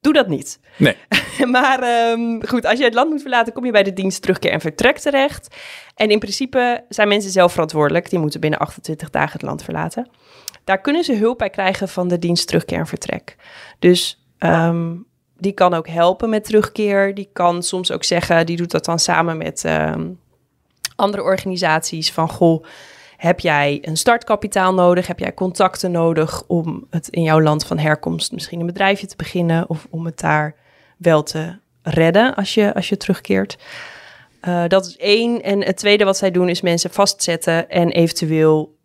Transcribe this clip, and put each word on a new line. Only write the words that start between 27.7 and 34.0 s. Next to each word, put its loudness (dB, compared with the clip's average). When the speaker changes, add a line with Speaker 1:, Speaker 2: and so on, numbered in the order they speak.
Speaker 1:
herkomst -2
misschien -10
een -4
bedrijfje 0
te -18
beginnen 0
of -6
om -10
het -10
daar 0
wel 4
te -8
redden 2
als -4
je, 2
als -4
je -2
terugkeert?" -2